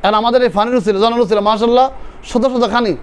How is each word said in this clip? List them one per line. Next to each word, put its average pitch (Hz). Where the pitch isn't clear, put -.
আর 208
আমাদের 233
এই 240
পানিরও 220
ছিল, 190
জনেরও 233
ছিল, 208
মাশাআল্লাহ, 240
শত 240
শত 240
খানি 220